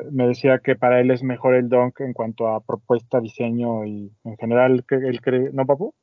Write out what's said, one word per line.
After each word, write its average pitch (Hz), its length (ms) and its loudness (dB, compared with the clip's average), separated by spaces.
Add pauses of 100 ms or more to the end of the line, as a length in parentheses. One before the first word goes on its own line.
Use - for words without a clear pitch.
(100)
me 127 180 2
decía 127 300 2
que 127 180 -2
para 123 240 4
él 127 100 4
es 123 120 -2
mejor 127 320 0
el 123 160 2
Dunk 123 300 2
en 131 120 -8
cuanto 117 360 -6
a 110 120 -2
propuesta, 117 600 -2
diseño 117 680 -4
y 104 260 -12 (120)
en 110 120 -12
general, 123 500 2
que 135 100 0
él 127 260 -4
cree, 127 320 0
¿no, 135 100 -2
Papu? 143 380 -2